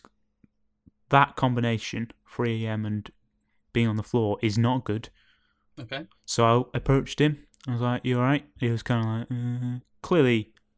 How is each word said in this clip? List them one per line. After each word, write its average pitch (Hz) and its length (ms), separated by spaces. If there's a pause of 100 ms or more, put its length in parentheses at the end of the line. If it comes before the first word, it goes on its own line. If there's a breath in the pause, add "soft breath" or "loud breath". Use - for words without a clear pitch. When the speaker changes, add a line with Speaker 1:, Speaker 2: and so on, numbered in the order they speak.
(1080)
Speaker 1:
that 139 260
combination, 117 760 (160)
three 113 380
A 110 40
M 107 160
and 104 240 (640)
being 117 140
on 110 80
the 107 80
floor, 107 380
is 107 160
not 123 260
good." 107 260 (720)
Speaker 2:
Okay. 131 260 (200)
Speaker 1:
So 120 200 (280)
I - 40
approached 135 420
him. 147 260 (220)
I 127 40
was 120 100
like, 123 240
"You 123 120
all 123 60
right?" 139 220 (140)
He 120 100
was 117 140
kinda 117 240
like, 113 240
"Uh," 123 480 (220)
clearly 123 520 (240)